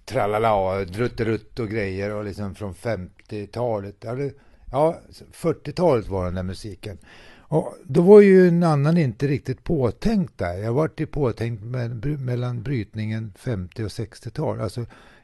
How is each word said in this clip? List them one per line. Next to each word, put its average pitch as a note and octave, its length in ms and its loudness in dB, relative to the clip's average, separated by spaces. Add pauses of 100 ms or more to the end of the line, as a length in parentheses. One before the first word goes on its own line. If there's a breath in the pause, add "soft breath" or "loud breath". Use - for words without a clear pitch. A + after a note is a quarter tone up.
tralala, G#2 800 0
drutterutt A2 760 -4
och A2 100 -4
grejer G2+ 420 -4
och G#2+ 140 -6
liksom G2 300 -8
från G2 200 -10
femtiotalet. G#2 1300 -8
Ja, A2+ 140 -10
det, C#3 180 -6 (400 soft breath)
ja, D3+ 280 0 (320)
fyrtiotalet D3 760 0
var F#2+ 160 -2
den F2 100 -4
där F#2 80 -4
musiken. F#2+ 560 -10 (500 soft breath)
Och - 260 -2 (100)
då E3 180 2
var G#3 180 12
ju F#3+ 280 10
en E3+ 140 4
annan D#3 360 4
inte C#3 280 0
riktigt C3+ 380 -4
påtänkt E3+ 760 0
där. F2 160 -4
Jag G#2+ 180 -4
vart D#3 280 -2
ju D3+ 60 -4
påtänkt A#2 560 -4
med, A#2+ 340 -6
bry-, C#3+ 220 -6
mellan B2 440 -4
brytningen A2 760 -6
femtio G#2 480 -6
och G2 80 -8
sextiotal. A#2 680 -8
Alltså, A#2 260 -6 (380 soft breath)